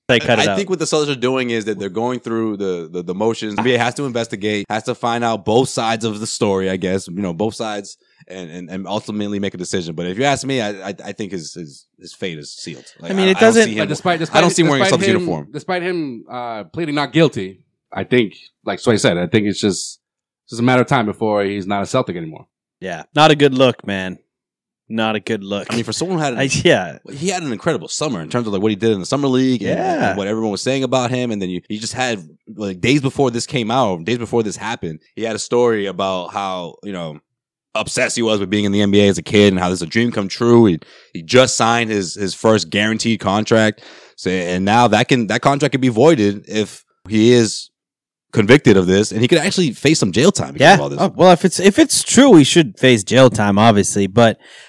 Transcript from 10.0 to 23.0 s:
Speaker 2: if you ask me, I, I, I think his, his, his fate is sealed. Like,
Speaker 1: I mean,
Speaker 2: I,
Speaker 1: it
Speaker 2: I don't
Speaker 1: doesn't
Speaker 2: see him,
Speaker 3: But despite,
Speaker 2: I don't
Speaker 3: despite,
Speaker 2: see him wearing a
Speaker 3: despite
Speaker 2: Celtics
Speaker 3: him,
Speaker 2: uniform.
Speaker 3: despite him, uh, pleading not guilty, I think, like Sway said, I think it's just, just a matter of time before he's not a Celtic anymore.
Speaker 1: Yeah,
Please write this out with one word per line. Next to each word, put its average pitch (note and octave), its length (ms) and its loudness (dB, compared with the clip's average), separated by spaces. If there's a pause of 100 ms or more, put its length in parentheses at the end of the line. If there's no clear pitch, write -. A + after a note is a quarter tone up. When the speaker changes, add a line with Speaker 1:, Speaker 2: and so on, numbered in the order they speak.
Speaker 2:
if F#2 100 -8
you B2 80 -2
ask C#3 220 -2
me, C3 160 -4
I, G#2 80 -6
I, G2 240 -10 (100)
I G2+ 80 -12
think G2 200 -10
his, E2 200 -10
his, D2+ 340 -18 (120)
his - 160 -20
fate F2 240 -10
is C#2+ 180 -18
sealed. - 300 -16 (140)
Like, - 100 -12
Speaker 1:
I F#3+ 40 -6
mean, F#3+ 140 2
Speaker 2:
I, F#3+ 40 4
Speaker 1:
it F#3+ 40 -4
Speaker 2:
I - 40 0
don't A3 80 6
Speaker 1:
doesn't A3+ 160 4
Speaker 2:
see A3+ 80 -4
him, G#3+ 100 -6
Speaker 3:
But D3+ 80 -4
despite, E3+ 240 -2
Speaker 2:
I - 20 -2
don't D#3+ 320 2
Speaker 3:
despite, - 40 2
Speaker 2:
see F3 100 2
him D#3+ 60 4
wearing C#3 140 2
a - 40 2
Speaker 3:
despite - 140 2
Speaker 2:
Celtics - 80 -2
Speaker 3:
him, - 120 2
Speaker 2:
uniform. E2+ 320 -6
Speaker 3:
despite F3 300 -6
him, D#3+ 480 -6
uh, A#2 340 -10
pleading D3+ 300 -6
not C#3+ 180 -2
guilty, B2 540 0 (260)
I G2 120 -6
think, A#2+ 280 2 (320)
like G2 140 -6
Sway A#2 180 2
said, G2+ 220 2
I F3 80 -2
think A2 200 2
it's G2+ 140 -4
just, - 400 -2 (480)
just A2+ 100 -12
a A#2 60 -2
matter B2+ 160 4
of A#2+ 80 0
time B2+ 160 2
before G#2 400 -2
he's G2 220 -4
not G2+ 160 -4
a F#2+ 40 -6
Celtic B2 300 -4
anymore. D#2+ 300 -14 (340)
Speaker 1:
Yeah, F#3 220 -10 (120)